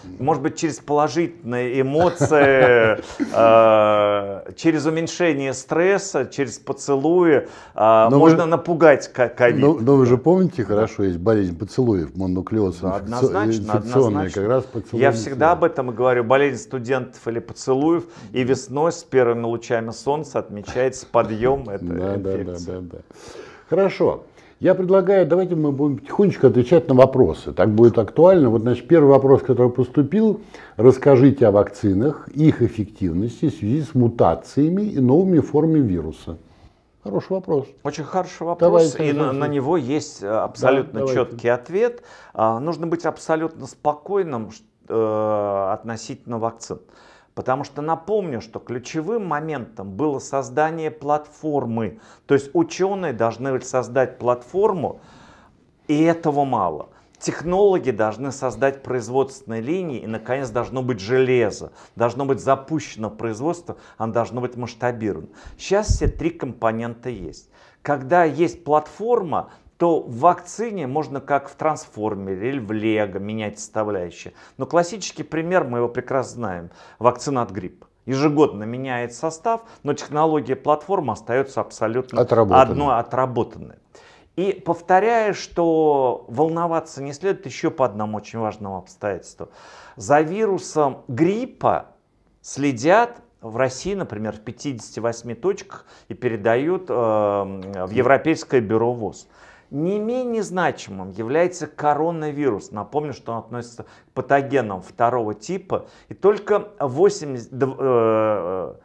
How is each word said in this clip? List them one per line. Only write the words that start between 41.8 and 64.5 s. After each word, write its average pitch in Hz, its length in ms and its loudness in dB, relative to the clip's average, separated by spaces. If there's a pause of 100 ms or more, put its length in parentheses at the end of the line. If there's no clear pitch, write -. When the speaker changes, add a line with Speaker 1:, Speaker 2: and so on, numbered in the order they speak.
Speaker 1:
А, 113 280 0
нужно 160 260 -6
быть 170 180 -4
абсолютно 160 640 -4
спокойным, 147 840 -6
ш-, - 120 -20 (240)
э, 107 880 -2
относительно 113 640 -10
вакцин. 113 400 -8 (560)
Потому 135 300 -4
что - 160 -12
напомню, 160 580 -4
что - 200 -14
ключевым 160 680 -6
моментом 147 640 -8
было 139 280 -2
создание 151 720 -4
платформы. 139 1080 -4 (280)
То 139 60 4
есть 135 200 0
ученые 180 580 -2
должны 113 400 -2
были 131 100 -4
создать 127 560 -2
платформу, 139 840 -2 (880)
и 151 120 2
этого 160 440 0
мало. 95 420 -2 (320)
Технологи 175 720 0
должны 110 400 -2
создать 135 520 -4
производственные 123 800 -4
линии, 151 380 -6
и, - 80 -12
наконец, 117 420 -6
должно 113 320 -6
быть 123 200 -4
железо. 120 720 0 (240)
Должно 120 280 -2
быть 135 140 -2
запущено 135 680 -4
производство, 117 640 -8 (220)
оно 110 160 -6
должно 117 260 -2
быть 120 160 -8